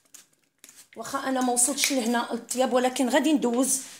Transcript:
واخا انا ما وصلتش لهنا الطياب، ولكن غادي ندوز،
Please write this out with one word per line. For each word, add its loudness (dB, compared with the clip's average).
واخا -6
انا -2
ما 0
وصلتش 0
لهنا 0
الطياب، -2
ولكن 2
غادي 2
ندوز، 2